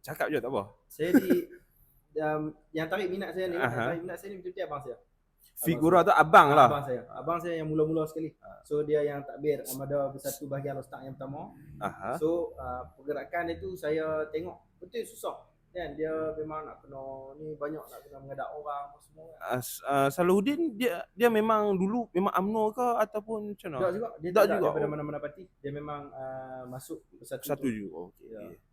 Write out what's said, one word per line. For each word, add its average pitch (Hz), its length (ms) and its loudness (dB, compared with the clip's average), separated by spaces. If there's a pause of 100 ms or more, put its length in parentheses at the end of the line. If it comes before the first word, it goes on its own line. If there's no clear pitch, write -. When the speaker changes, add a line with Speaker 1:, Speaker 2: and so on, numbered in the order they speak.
Speaker 1:
Cakap 147 240 -4
je 147 100 2
tak 117 120 -2
apa? 110 120 0 (240)
Speaker 2:
Saya 165 320 -4
di, - 120 2 (480)
<laughs> - 440 -10
um, 151 280 -2 (240)
yang 160 160 -2
tarik 190 200 -2
minat 185 200 -4
saya 185 160 -4
ni, 170 120 -2
Speaker 1:
Aha. 127 120 2
Speaker 2:
yang 120 240 -2
tarik - 80 -6
minat 180 160 -8
saya 196 160 -14
ni - 80 -12
betul-betul 180 240 -6
abang 143 160 -8
saya. 117 160 -12
Abang - 680 -12
Speaker 1:
Figura 165 320 6
Speaker 2:
saya. 170 80 6
Speaker 1:
tu 202 80 6
abang 156 400 10
lah. 135 160 12
Speaker 2:
Abang 127 160 0
saya. 123 240 -4
Abang 165 320 -4
saya 175 160 -2
yang 156 80 -4
mula-mula 156 400 2
sekali. 160 320 -6
Speaker 1:
Ha. - 240 -20
Speaker 2:
So, 147 240 -2
dia 151 160 2
yang 143 240 -4
takbir 143 400 -2
Armada 135 480 -2
Bersatu 135 320 -8
bahagian 139 320 -6
Lostak 127 240 -12
yang 135 160 -12
pertama. 143 320 -10 (320)
Speaker 1:
Aha. 98 320 -6
Speaker 2:
So, 165 400 0
uh, 123 400 -10
pergerakan 147 560 -6
dia 165 80 -6
tu 190 160 -10
saya 156 560 -2
tengok - 480 -8
betul - 240 -8
susah. - 480 -10 (180)
Kan, 151 320 -8
dia 156 100 0 (300)
memang 156 240 -6
nak 117 160 -16
kena 135 560 -14
ni, 156 160 -10
banyak 147 400 -6
nak 117 80 -16
kena 139 240 -20
mengadak 135 320 -8
orang 143 320 -8
apa - 160 -20
semua, - 320 -20
kan. 113 240 -4
Speaker 1:
As-, - 240 -12
uh, 139 240 4
Salahuddin, 208 640 2
dia, 208 400 -2
dia 233 160 4
memang 214 480 4
dulu 214 320 0
memang 190 320 2
umno 214 320 0
ke 247 140 0 (180)
ataupun 214 480 -6
macam 170 240 -8
mana? 127 80 0
Speaker 2:
Tak 175 80 2
juga. 220 240 -4
Dia 175 160 -4
Speaker 1:
Tak - 0 -
Speaker 2:
tak 202 160 8
Speaker 1:
juga. 175 160 2
Speaker 2:
daripada 151 240 2
Speaker 1:
Oh. 151 80 -2
Speaker 2:
mana-mana 147 240 -6
parti. - 240 -10 (160)
Dia 143 80 -10
memang, 147 400 -8
uh, 131 640 -10
masuk 131 320 -12 (160)
Bersatu 127 240 -10
Speaker 1:
Satu 139 240 -2
Speaker 2:
tu. 107 160 -2
Speaker 1:
juga. 85 240 -10
Okey. - 240 -20
Speaker 2:
Ya. 107 80 -12 (320)